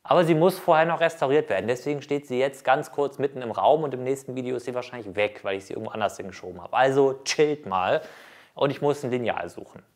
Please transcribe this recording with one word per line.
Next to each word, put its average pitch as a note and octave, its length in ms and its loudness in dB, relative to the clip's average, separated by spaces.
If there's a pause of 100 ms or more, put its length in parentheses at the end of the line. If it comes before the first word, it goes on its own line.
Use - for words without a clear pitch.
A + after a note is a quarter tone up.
Aber E3 240 4
sie E3 80 4
muss F3+ 260 4
vorher D#3+ 260 4
noch E3 140 -2
restauriert D3+ 500 2
werden. G2 180 0
Deswegen C#3 340 -4
steht C#3+ 260 -4
sie B2+ 120 -2
jetzt C#3 260 -2
ganz C#3+ 260 2
kurz C#3 280 -4
mitten C3+ 240 -2
im A2+ 80 -6
Raum B2+ 320 4
und C3+ 100 -4
im B2+ 100 -8
nächsten C3 320 -4
Video B2+ 220 -4
ist - 80 -8
sie B2+ 80 -6
wahrscheinlich A#2+ 420 -10
weg, G#2 280 0
weil G2 140 -4
ich G2 80 -10
sie - 80 -12
irgendwo A2 180 -8
anders G#2+ 260 -4
hingeschoben F#2 440 -14
habe. - 140 -10
Also C3+ 480 4
chillt D3 440 0
mal F#2+ 340 0 (540)
und C#3 160 0
ich - 100 -8
muss C#3+ 220 0
ein A#2+ 80 -4
Lineal A2 360 -2
suchen. - 360 -18 (120)